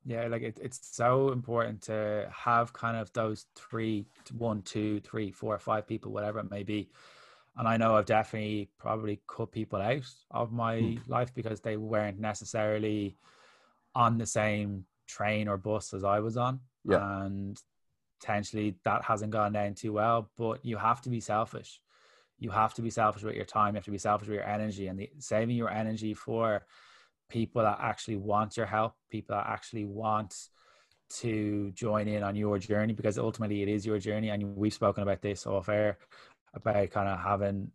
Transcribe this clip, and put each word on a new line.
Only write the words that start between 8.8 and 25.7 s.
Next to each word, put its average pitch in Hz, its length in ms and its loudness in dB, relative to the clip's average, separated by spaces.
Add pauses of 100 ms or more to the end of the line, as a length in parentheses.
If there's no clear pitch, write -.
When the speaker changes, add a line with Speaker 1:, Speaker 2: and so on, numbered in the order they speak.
Speaker 1:
cut - 240 -8
people 107 300 -4
out 127 260 0 (240)
of 113 220 -2
my 113 260 0
Speaker 2:
Hmm. 113 320 0
Speaker 1:
life 123 240 0
because 110 260 -4
they 110 160 -4
weren't 107 440 0
necessarily 107 960 0 (800)
on 117 200 6
the 110 100 -2
same 104 600 0 (220)
train 107 400 0
or 101 80 2
bus 107 360 -2
as 98 120 -4
I 101 160 4
was 110 160 -2
on. 127 240 0 (240)
Speaker 2:
Yeah. 98 400 2
Speaker 1:
And 98 360 -6 (600)
potentially 107 640 -2
that 107 180 2
hasn't 107 300 0
gone 104 220 2
down 104 200 0
too 110 180 -4
well, 110 460 4
but 113 260 -2
you 117 120 -2
have 113 260 2
to 127 80 -6
be 120 80 0
selfish. 110 640 -2 (580)
You 117 120 -6
have 110 240 4
to 120 80 -6
be 113 80 -2
selfish 107 340 2
with 107 100 -4
your 107 100 -6
time. 104 300 2
You 107 40 -2
have 98 80 -8
to 104 40 -8
be 101 80 -4
selfish 104 300 2
with 104 80 -2
your 98 120 -4
energy, 104 380 -2
and 95 100 -6
the, 101 220 -8
saving 117 380 0
your 113 140 0